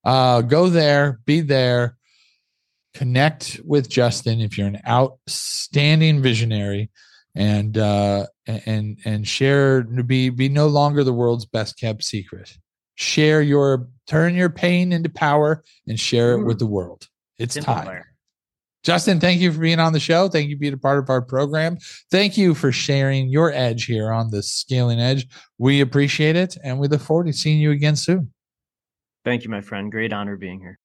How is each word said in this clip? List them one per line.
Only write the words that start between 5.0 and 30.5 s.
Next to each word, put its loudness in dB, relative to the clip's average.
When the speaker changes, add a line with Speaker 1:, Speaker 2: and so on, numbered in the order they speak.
Speaker 1:
visionary, -2
and, 0
uh, 0
a-, -8
and, -6
and -4
share, 2
be, -2
be -2
no 2
longer 2
the 2
world's 0
best -6
kept -6
secret. -12
Share 2
your, 2
turn 2
your 2
pain 0
into -2
power 0
and -6
share 2
it 0
with 0
Speaker 2:
Mm. -10
Speaker 1:
the 0
world. -6
It's -6
Speaker 2:
Simple -4
Speaker 1:
time. -6
Speaker 2:
fire. -14
Speaker 1:
Justin, 2
thank 2
you 2
for -6
being 2
on 2
the 0
show. 2
Thank -2
you -6
for -10
being -2
a -10
part 0
of -4
our 2
program. -4
Thank 2
you 4
for 0
sharing -2
your 2
edge -2
here -2
on -2
the -4
Scaling -2
Edge. -2
We 4
appreciate 2
it, -2
and -6
we -2
look 0
forward 0
to -2
seeing 0
you 2
again 0
soon. -2
Speaker 2:
Thank -2
you, -10
my -6
friend. -10
Great -4
honor -8
being -14